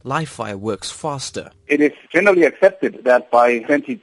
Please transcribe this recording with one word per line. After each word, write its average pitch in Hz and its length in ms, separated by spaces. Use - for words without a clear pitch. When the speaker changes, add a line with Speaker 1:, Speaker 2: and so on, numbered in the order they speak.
Speaker 1:
Li-Fi 123 520
works 98 340
faster. 139 640
Speaker 2:
It 147 140
is 147 100
generally 185 340
accepted 131 600
that 123 260
by 120 300
twenty 139 440